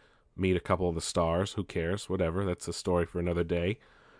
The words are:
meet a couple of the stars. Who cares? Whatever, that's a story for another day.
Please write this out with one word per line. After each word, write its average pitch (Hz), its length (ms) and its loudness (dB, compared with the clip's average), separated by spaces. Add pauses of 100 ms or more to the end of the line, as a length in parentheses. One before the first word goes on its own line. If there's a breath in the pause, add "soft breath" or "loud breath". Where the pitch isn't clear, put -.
(340 soft breath)
meet 92 220 2
a 87 40 0
couple 92 280 0
of 85 60 0
the 82 80 -2
stars. 87 500 0
Who 104 100 -4
cares? 87 460 -4
Whatever, 95 380 0
that's 90 200 -4
a 87 60 -4
story 87 320 2
for 90 140 -6
another 87 260 0
day. 87 360 0 (400 soft breath)